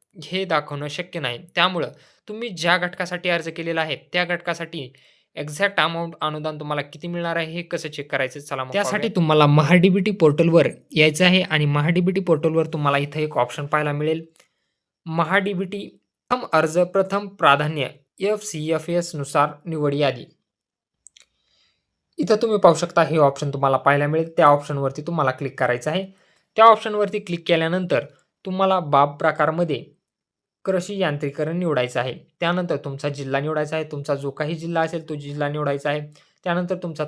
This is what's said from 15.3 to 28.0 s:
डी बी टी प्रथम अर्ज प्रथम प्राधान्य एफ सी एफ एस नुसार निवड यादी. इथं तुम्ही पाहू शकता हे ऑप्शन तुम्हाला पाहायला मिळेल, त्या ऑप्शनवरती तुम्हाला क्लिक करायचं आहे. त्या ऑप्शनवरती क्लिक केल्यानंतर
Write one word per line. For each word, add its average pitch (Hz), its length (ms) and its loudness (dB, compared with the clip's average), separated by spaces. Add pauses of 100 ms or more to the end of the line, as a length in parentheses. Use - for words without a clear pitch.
डी 202 140 -2
बी 180 120 -4
टी 196 240 -10 (420)
प्रथम 254 220 -2
अर्ज 160 260 2
प्रथम 190 500 0
प्राधान्य 147 580 2 (340)
एफ 208 240 -2
सी 156 280 -4
एफ 156 180 -4
एस 170 260 -2
नुसार 143 320 0 (160)
निवड 147 300 -2
यादी. 135 300 -2 (1900)
इथं 220 240 2
तुम्ही 220 160 2
पाहू 170 160 8
शकता 170 280 0
हे 151 140 0
ऑप्शन 143 340 2
तुम्हाला 135 260 2
पाहायला 143 300 2
मिळेल, 165 300 0
त्या 165 100 6
ऑप्शनवरती 143 560 2
तुम्हाला 151 280 -2
क्लिक 131 300 -6
करायचं 123 300 0
आहे. 190 160 -4 (500)
त्या 220 80 8
ऑप्शनवरती 214 540 4
क्लिक 170 300 -8
केल्यानंतर 165 560 0 (420)